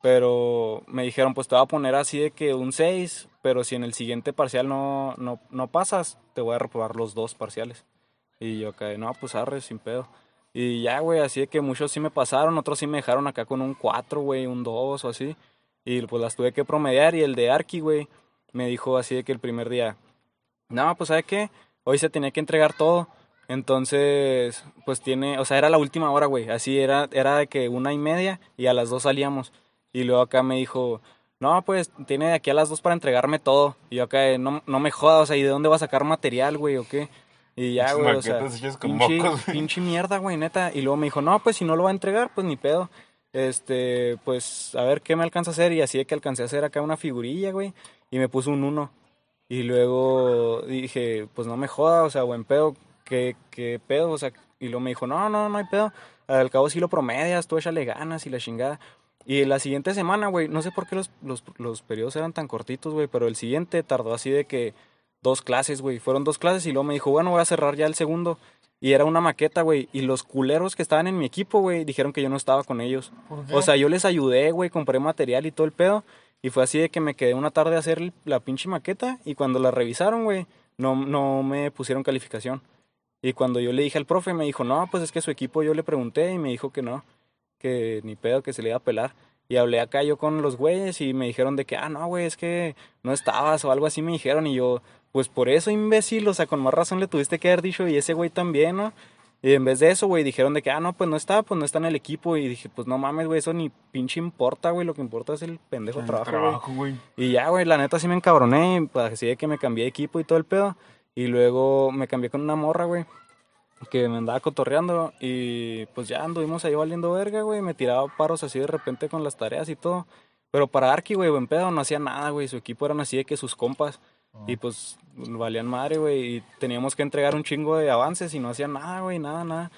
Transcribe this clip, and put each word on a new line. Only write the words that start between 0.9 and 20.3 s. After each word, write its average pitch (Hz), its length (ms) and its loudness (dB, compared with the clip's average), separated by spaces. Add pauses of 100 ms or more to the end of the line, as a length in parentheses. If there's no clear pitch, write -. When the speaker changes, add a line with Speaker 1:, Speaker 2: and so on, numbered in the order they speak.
Speaker 1:
dijeron, 131 320 0
"Pues, 131 140 -6
te 131 80 2
voy 127 80 8
a 135 40 4
poner 139 280 0
así 143 240 -2
de 151 100 0
que 147 240 -2
un 127 180 -4
seis, 180 560 -2 (140)
pero 123 220 2
si 127 120 -6
en 120 80 -4
el 120 120 -8
siguiente 120 380 -6
parcial 131 360 0
no, 135 480 -4
no, 123 220 -8 (100)
no 131 180 -6
pasas, 185 520 -2 (160)
te 127 60 -6
voy 117 120 -2
a 120 60 -2
reprobar 113 360 -4
los 110 200 -6
dos 113 180 -6
parciales". 117 500 -12 (560)
Y 110 200 -8
yo 107 100 -8
acá, 104 300 -10
"No, 113 200 -8
pues, 127 140 -12
arre, 127 280 -4
sin 113 180 -14
pedo". 120 280 -8 (460)
Y 120 300 -4
ya, 120 160 0
güey, 160 220 2
así 135 200 -2
de 139 60 0
que 156 120 0
muchos 143 320 -2
sí - 80 -6
me 151 120 -4
pasaron, 151 460 2
otros 143 220 -4
sí 147 80 -4
me 147 120 -2
dejaron 131 280 0
acá 120 180 -6
con 131 160 -4
un 135 120 -4
cuatro, 123 480 -4
güey, 135 240 -2
un 123 180 -6
dos 127 420 -4
o 123 40 -4
así. 139 260 -8 (500)
Y, 123 180 -2
pues, 113 180 -4
las 117 140 -4
tuve 127 180 0
que 147 120 -2
promediar 151 500 4
y 156 80 2
el 139 120 0
de 120 140 2
Arki, 156 300 0
güey, 151 280 -2 (460)
me 123 140 -4
dijo 127 300 -2
así 127 180 -2
de 127 80 -2
que 135 80 -6
el 123 80 -2
primer 117 300 -6
día, 117 280 -2 (720)